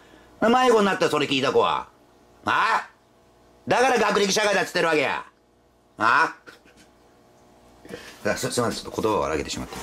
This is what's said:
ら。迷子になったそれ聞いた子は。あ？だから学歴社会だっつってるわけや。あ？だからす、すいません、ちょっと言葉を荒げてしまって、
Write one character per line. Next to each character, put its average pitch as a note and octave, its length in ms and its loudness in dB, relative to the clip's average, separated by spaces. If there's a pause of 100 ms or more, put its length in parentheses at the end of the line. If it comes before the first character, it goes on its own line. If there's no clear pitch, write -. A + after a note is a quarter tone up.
(420)
ら。 A3 80 4
迷 B3+ 220 4
子 A3+ 100 4
に G3+ 40 2
な F#3+ 100 0
っ - 40 -4
た D#3+ 100 2
そ D3 80 0
れ C#3+ 100 0
聞 C3+ 120 -2
い - 20 -2
た B2+ 120 0
子 A#2 60 4
は。 E2 280 0 (560)
あ？ F3+ 460 -2 (800)
だ F#3+ 100 2
か C4 120 4
ら B3 100 2
学 G#3 200 0
歴 G3 140 0
社 G#3+ 80 0
会 G#3 120 2
だ F#3 100 0
っ - 20 -4
つ - 60 -8
っ - 20 -6
て F3+ 80 0
る E3+ 60 0
わ D#3+ 60 2
け D3+ 60 2
や。 G2+ 240 -2 (720)
あ？ B2+ 380 2 (1600)
だ - 40 -12
か - 360 -10
ら G2+ 60 -4
す、 - 140 -6
す - 60 -4
い B2 40 2
ま A2+ 100 -2
せ F2 80 -8
ん、 - 40 -12
ち - 40 -18
ょ - 40 -14
っ - 20 -14
と G2+ 80 -4
言 A2 100 0
葉 G2+ 80 0
を C#2+ 60 -2
荒 D#2 120 -4
げ C#2 60 -4
て - 60 -10
し - 100 -8
ま B1+ 60 -10
っ - 20 -12
て、 - 140 -16